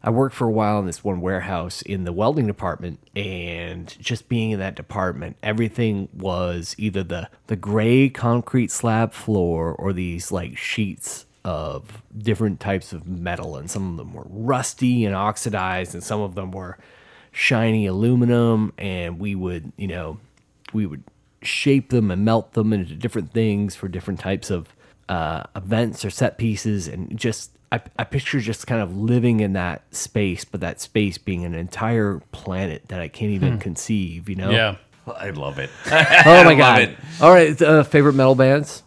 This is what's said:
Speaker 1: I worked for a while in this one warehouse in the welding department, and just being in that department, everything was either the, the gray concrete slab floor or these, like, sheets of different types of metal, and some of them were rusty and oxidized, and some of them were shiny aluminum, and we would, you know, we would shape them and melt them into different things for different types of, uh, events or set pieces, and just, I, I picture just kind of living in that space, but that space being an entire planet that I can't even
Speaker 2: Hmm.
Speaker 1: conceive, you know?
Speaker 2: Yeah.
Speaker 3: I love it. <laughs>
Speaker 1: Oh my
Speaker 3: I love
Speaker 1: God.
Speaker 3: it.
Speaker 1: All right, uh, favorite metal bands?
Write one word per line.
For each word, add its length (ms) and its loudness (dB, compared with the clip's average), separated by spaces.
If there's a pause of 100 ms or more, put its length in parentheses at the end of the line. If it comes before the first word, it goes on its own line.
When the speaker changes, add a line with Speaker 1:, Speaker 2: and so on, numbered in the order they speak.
Speaker 1:
I 80 -2
worked 240 0
for 120 -2
a 40 2
while 280 2
in 80 -2
this 180 -8
one 160 -2
warehouse 600 -6
in 220 -6
the 80 -6
welding 340 0
department, 540 -6 (160)
and 720 -10 (140)
just 280 -8
being 240 -2
in 80 -4
that 160 -6
department, 680 -6
everything 720 -2
was 640 -6
either 240 -4
the, 260 -8 (200)
the 80 -2
gray 520 2
concrete 640 -2
slab 420 0
floor 600 -2
or 200 -4
these, 400 -6
like, 240 -6
sheets 680 -8 (180)
of 580 -8 (140)
different 440 -2
types 320 -4
of 140 -14
metal, 500 -8
and 140 -12
some 220 -6
of 60 -10
them 160 -16
were 140 -16
rusty 760 -2
and 100 -2
oxidized, 800 -4
and 80 -12
some 180 -6
of 140 -8
them 180 -8
were 260 -14 (540)
shiny 540 2
aluminum, 920 2
and 400 -8
we 160 -6
would, 420 -6
you 120 -8
know, 300 -10 (540)
we 140 -2
would 160 -12 (400)
shape 480 0
them 200 2
and 140 0
melt 280 2
them 200 0
into 220 -4
different 380 -6
things 420 0
for 140 -10
different 320 -8
types 300 -6
of, 240 -6 (360)
uh, 320 -4 (140)
events 480 -2
or 60 -4
set 280 -2
pieces, 480 -2
and 320 -10
just, 320 -6 (220)
I, 80 -4 (180)
I 60 -4
picture 340 -4
just 300 -6
kind 120 0
of 160 -6
living 440 2
in 140 0
that 280 -4 (120)
space, 500 -4
but 160 -10
that 200 -8
space 380 -2
being 260 -6
an 100 -6
entire 680 -2 (120)
planet 560 -8
that 120 -10
I 80 -10
can't 240 -6
even 220 0
Speaker 2:
Hmm. 60 -6
Speaker 1:
conceive, 680 -6
you 80 -8
know? 140 -4
Speaker 2:
Yeah. 260 2 (300)
Speaker 3:
I 240 -10
love 280 -8
it. 200 -8
<laughs> 80 -14
Speaker 1:
Oh 40 -6
my 360 6
Speaker 3:
I 180 12
love 140 10
Speaker 1:
God. 220 8
Speaker 3:
it. 160 2 (240)
Speaker 1:
All 120 12
right, 300 8
uh, 200 8
favorite 300 6
metal 240 6
bands? 500 2